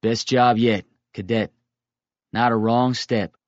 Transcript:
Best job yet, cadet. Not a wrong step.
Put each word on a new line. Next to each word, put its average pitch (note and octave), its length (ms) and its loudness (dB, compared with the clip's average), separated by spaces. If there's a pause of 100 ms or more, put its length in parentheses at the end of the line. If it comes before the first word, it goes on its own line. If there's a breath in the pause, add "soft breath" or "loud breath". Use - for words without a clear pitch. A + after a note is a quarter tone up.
Best A2+ 260 -4
job B2 300 2
yet, A2 280 0 (280)
cadet. A2 380 -4 (800)
Not A#2 200 0
a A#2 40 0
wrong A#2 380 2
step. G#2+ 400 -4 (140)